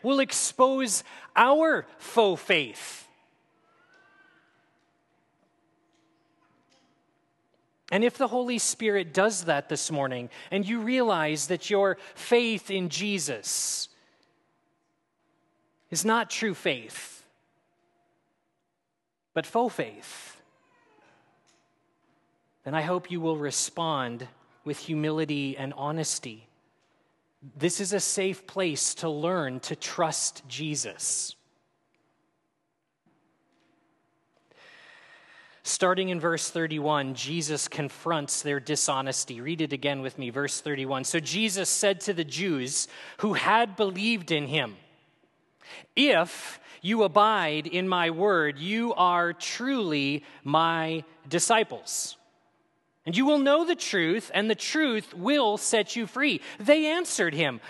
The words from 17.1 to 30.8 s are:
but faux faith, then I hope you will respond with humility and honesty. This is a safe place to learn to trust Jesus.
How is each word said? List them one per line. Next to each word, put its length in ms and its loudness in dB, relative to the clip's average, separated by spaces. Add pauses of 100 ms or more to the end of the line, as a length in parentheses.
but 120 -2
faux 280 0
faith, 680 -10 (2250)
then 100 -6
I 80 0
hope 280 -2
you 120 -6
will 160 0
respond 880 -4 (340)
with 160 -8
humility 800 -2
and 160 -8
honesty. 760 -6 (920)
This 400 -2
is 120 -4
a 80 0
safe 460 -2
place 500 -2
to 120 -4
learn 520 -2
to 160 -8
trust 720 -2
Jesus. 880 -6 (4000)